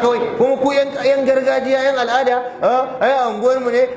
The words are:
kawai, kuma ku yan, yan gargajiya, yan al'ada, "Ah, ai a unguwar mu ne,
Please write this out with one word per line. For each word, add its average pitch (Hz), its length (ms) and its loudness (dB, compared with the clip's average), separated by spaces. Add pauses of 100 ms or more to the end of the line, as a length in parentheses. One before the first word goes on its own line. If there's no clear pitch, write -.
kawai, 240 400 0
kuma 262 160 2
ku 269 160 0
yan, 277 160 0 (160)
yan 277 200 2
gargajiya, 262 600 0
yan 269 160 0
al'ada, 247 360 0 (280)
"Ah, 254 340 0
ai 247 140 2
a 254 160 0
unguwar 240 320 0
mu 247 100 -4
ne, 247 140 2 (120)